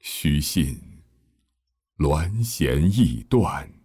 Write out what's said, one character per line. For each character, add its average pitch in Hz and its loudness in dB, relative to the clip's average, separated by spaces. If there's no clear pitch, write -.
须 73 -2
信 - -4
鸾 82 0
弦 76 0
易 101 2
断 85 0